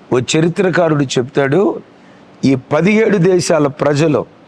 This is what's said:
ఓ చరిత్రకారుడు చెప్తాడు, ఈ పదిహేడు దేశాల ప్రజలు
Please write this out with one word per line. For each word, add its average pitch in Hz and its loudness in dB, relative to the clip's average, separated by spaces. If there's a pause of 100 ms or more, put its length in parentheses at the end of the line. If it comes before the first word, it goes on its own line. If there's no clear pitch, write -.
(140)
ఓ 127 2
చరిత్రకారుడు 160 0
చెప్తాడు, 139 -2 (640)
ఈ 135 2
పదిహేడు 190 0
దేశాల 175 2
ప్రజలు 139 0 (220)